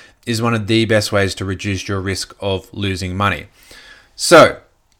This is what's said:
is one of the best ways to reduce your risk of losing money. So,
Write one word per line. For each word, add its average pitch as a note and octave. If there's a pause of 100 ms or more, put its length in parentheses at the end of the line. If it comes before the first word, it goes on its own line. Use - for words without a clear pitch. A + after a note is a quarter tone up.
(260)
is A#2
one A#2
of G#2+
the A2+
best G#2+
ways G2
to F#2+
reduce F#2+
your G2
risk F#2
of F#2+
losing F#2+
money. F#2+ (680)
So, - (400)